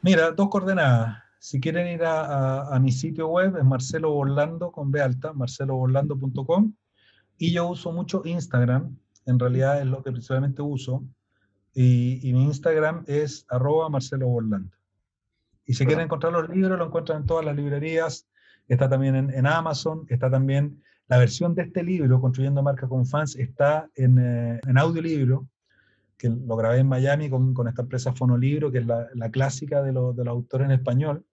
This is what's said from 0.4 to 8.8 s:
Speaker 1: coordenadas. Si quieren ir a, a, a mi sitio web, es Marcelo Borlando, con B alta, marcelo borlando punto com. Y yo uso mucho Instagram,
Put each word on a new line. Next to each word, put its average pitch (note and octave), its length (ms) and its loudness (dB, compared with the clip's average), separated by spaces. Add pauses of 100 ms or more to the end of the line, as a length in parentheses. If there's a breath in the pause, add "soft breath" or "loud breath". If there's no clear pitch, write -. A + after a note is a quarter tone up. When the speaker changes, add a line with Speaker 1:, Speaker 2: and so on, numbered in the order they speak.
Speaker 1:
coordenadas. D3+ 680 0 (200 loud breath)
Si - 220 -6
quieren D#3+ 260 -2
ir E3+ 160 -4
a, D#3+ 200 0
a, C3+ 520 -2
a B2+ 60 2
mi C3 120 4
sitio D#3+ 360 -4
web, F3+ 300 2
es C3+ 60 0
Marcelo D3+ 480 0
Borlando, D3 600 -2
con C#3+ 180 -6
B C#3+ 120 0
alta, C3 320 -4
marcelo C3 400 -4
borlando C3+ 440 0
punto C3+ 280 -6
com. G#3 260 2 (640 soft breath)
Y E3 160 0
yo F3 160 0
uso F3 240 -8
mucho F3 320 -4
Instagram, C3 720 0 (300)